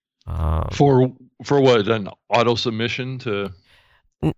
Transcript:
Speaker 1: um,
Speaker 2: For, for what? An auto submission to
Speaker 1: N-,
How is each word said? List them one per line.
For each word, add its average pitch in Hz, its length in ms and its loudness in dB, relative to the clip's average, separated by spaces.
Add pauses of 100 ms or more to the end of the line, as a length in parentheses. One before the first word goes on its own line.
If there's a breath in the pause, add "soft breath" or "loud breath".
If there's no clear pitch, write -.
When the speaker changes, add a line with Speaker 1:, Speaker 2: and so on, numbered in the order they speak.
(280)
Speaker 1:
um, 80 440 -2
Speaker 2:
For, 131 400 4 (320)
for 143 160 2
what? 120 280 4
An 110 200 -2 (200)
auto 117 260 2
submission 120 640 -6
to 101 320 -6 (720 soft breath)
Speaker 1:
N-, 156 160 0